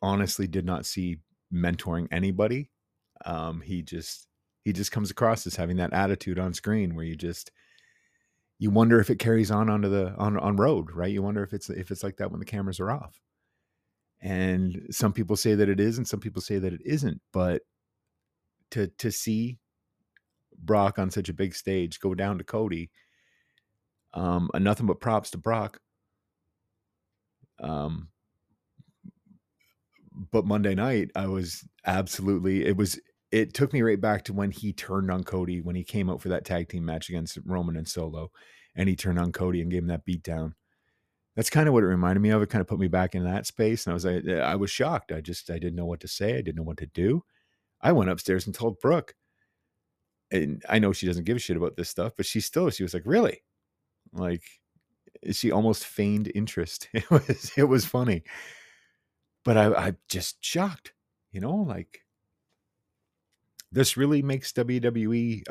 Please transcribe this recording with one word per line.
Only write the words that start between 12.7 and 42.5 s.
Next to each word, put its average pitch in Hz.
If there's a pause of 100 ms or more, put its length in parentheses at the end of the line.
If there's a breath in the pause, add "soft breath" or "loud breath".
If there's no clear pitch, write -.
are 95
off. 120 (1000)
And 92
some 101
people 104
say 107
that 101
it 98
is, 113
and 123
some -
people 98
say 101
that 92
it -
isn't. 139 (100)
But 90 (1120)
to, 104
to 104
see 113 (960)
Brock 98
on 95
such 95
a 92
big 95
stage 92
go 95
down 98
to 85
Cody, 90 (1200)
um, 87
and 95
nothing 104
but 92
props 110
to -
Brock. 107 (1800)
Um, 80 (2250)
but 107
Monday 101
night, 110
I 98
was 92 (200)
absolutely, 95
it 95
was, 95 (320)
it 107
took 139
me 131
right 107
back 104
to -
when 101
he 101
turned 95
on 92
Cody, 90
when 87
he 90
came 98
out 90
for -
that 90
tag 87
team 87
match 80
against 85
Roman 87
and 80
Solo, 80 (440 soft breath)
and 95
he 92
turned 87
on 87
Cody 90
and 85
gave 90
him 85
that 85
beatdown. 82 (840)
That's 113
kinda 151
what 117
it 92
reminded 92
me 107
of. 107
It 104
kinda 98